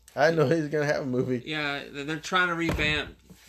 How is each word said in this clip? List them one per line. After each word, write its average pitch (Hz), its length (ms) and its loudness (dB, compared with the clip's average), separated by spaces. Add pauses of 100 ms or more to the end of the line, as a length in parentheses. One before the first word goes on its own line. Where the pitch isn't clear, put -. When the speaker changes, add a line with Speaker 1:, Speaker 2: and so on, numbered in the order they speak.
(160)
Speaker 1:
I 147 140 6
know 160 180 4
he's 156 200 0
gonna 151 180 0
have 147 160 0
a 147 40 -6
movie. 127 400 0
Speaker 2:
Yeah, 147 440 -4
th-, 139 160 -10
they're 156 120 -4
trying 180 300 0
to 175 60 -2
revamp 151 640 -2 (320)